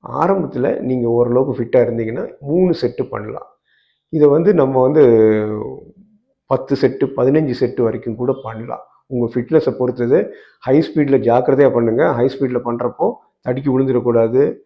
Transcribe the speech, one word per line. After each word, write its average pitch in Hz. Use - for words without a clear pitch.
ஆரம்பத்துல 139
நீங்க 123
ஓரளவுக்கு 120
ஃபிட்டா 120
இருந்தீங்கன்னா, 113
மூணு 170
செட்டு 123
பண்ணலாம். 107
இதை 151
வந்து 165
நம்ம 135
வந்து 147
பத்து 135
செட்டு, 139
பதினஞ்சு 135
செட்டு 120
வரைக்கும் 110
கூட 127
பண்ணலாம். 113
உங்க 120
ஃபிட்னஸை 131
பொறுத்தது. 123
ஹை 135
ஸ்பீட்ல 147
ஜாக்கிரதையா 123
பண்ணுங்க. 120
ஹை 120
ஸ்பீட்ல 127
பண்றப்போ 120
தடுக்கி 131
விழுந்துடக்கூடாது 120